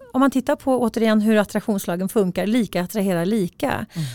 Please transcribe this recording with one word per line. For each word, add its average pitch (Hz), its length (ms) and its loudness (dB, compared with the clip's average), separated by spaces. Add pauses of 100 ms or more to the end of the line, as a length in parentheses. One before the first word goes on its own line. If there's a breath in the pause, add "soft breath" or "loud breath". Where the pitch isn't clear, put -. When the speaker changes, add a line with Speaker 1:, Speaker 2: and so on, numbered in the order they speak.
(140)
Speaker 1:
om 254 60 0
man 277 120 4
tittar 269 240 0
på 262 260 0
återigen 220 400 2
hur 214 160 4
attraktionslagen 196 720 -2
funkar, 185 380 0
lika 214 360 0
attraherar 180 420 -2
lika. 208 460 -2
Speaker 2:
Mm. 160 440 -6